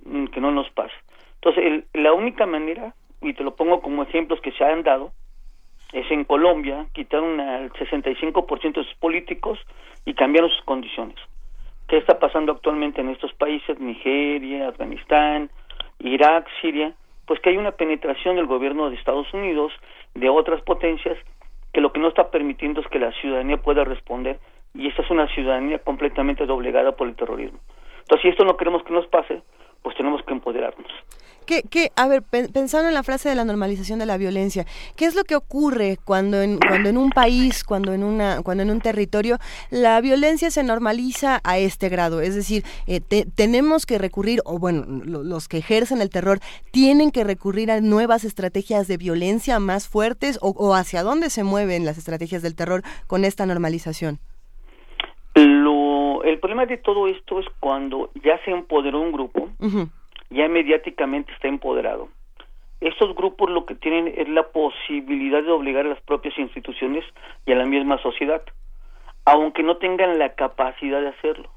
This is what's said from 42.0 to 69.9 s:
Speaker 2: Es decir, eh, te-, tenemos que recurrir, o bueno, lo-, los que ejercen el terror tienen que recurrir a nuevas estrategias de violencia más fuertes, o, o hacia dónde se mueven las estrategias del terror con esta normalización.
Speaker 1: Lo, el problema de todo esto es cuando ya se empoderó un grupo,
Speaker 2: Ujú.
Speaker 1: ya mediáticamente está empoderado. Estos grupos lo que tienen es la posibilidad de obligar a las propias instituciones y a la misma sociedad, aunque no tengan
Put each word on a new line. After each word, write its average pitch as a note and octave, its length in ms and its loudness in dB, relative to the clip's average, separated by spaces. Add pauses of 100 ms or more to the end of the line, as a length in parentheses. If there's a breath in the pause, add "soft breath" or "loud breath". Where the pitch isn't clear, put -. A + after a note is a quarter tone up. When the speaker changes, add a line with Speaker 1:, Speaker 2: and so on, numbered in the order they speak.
Speaker 2:
Es F#3 140 0
decir, G3+ 300 -2 (240 loud breath)
eh, F3+ 120 0
te-, G3+ 260 0
tenemos B3+ 600 4
que A3+ 120 0
recurrir, G3 460 0
o E3+ 140 -6
bueno, E3+ 240 0 (220)
lo-, D#3 180 -6
los E3 240 -6
que E3 120 -4
ejercen A3+ 420 0
el G3 100 0
terror F#3+ 300 2 (320 loud breath)
tienen C#4+ 400 6
que A#3+ 100 2
recurrir G3+ 480 -2
a A3 100 2
nuevas A3+ 440 4
estrategias G3 640 -2
de F#3+ 80 0
violencia F3+ 640 0
más G3 280 -2
fuertes, A#3 540 0
o, F#3+ 140 2
o G3+ 180 4
hacia F3+ 300 0
dónde D4 260 0
se G#3+ 140 -2
mueven G3 400 0
las D#3 120 -2
estrategias E3 460 -6
del E3 140 -6
terror F3+ 260 -2 (240 loud breath)
con F#3+ 180 2
esta G3 220 0
normalización. E3 720 -2 (1160 loud breath)
Speaker 1:
Lo, C#3+ 880 6
el D#3+ 160 2
problema A3+ 260 0
de E3+ 120 -2
todo G3+ 280 2
esto F#3+ 320 -4
es F#3+ 80 -4 (140)
cuando C#3 500 -2 (140)
ya D#3+ 200 4
se G3 60 -4
empoderó D3+ 500 0
un E3 120 -2
grupo, - 380 -4 (100)
Speaker 2:
Ujú. G3 300 -2 (400)
Speaker 1:
ya C#3+ 180 2
mediáticamente D#3 840 0
está - 160 -6
empoderado. B2 600 -4 (720)
Estos F3+ 340 0
grupos F#3+ 360 0
lo E3+ 160 -2
que - 80 -10
tienen E3 420 -2
es D3 140 -4
la D#3+ 140 2
posibilidad C#3+ 1000 -2
de D#3+ 80 0
obligar C#3 340 0
a D3 60 -2
las C#3 100 -6
propias D3 380 -4
instituciones C3+ 680 -6 (400 loud breath)
y C3 80 2
a B2 40 4
la B2+ 100 2
misma C#3 340 0
sociedad, D3 400 -2 (840 soft breath)
aunque D3+ 360 6
no E3 140 2
tengan F#3 420 0